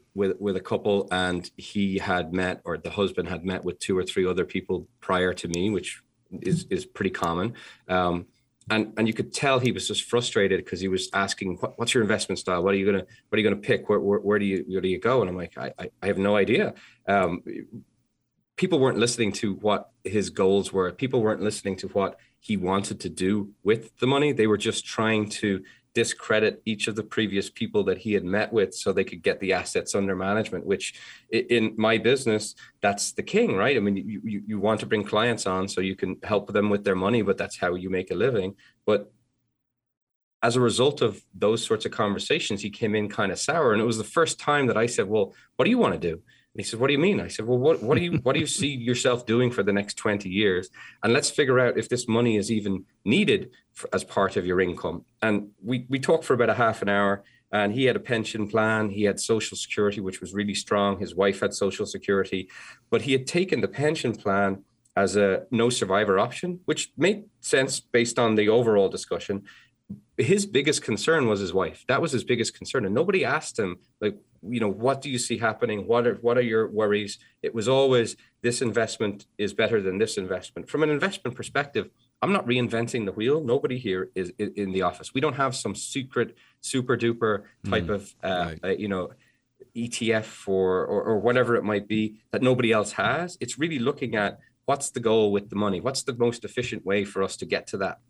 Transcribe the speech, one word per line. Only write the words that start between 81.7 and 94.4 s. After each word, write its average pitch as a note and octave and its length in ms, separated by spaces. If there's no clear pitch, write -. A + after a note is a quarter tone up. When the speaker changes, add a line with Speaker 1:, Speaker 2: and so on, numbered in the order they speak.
Speaker 1:
I'm - 100
not F#3 140
reinventing A#2 600
the F#2+ 60
wheel. C#3 320
Nobody B2 340
here F#2 380
is F2+ 240
i-, G#2 160
in G2 160
the F#2 120
office. - 300
We C3 80
don't C#3+ 140
have C3 200
some G2 200
secret, B2+ 640
super B2+ 340
duper A#2 480
type G2 160
Speaker 2:
Mm, G#2 100
Speaker 1:
of, - 280
uh, F2 40
Speaker 2:
right. F2 360
Speaker 1:
uh, F#2 60
you G2+ 180
know, F#2 240
E A#2 140
T A2+ 260
F - 340
or, F#2 380
or, G2+ 180
or G#2+ 160
whatever A#2+ 360
it - 80
might G#2 240
be A2 340
that G#2+ 100
nobody B2 300
else G#2+ 220
has. C#3 480
It's - 160
really D#3 220
looking A#2 360
at G2+ 240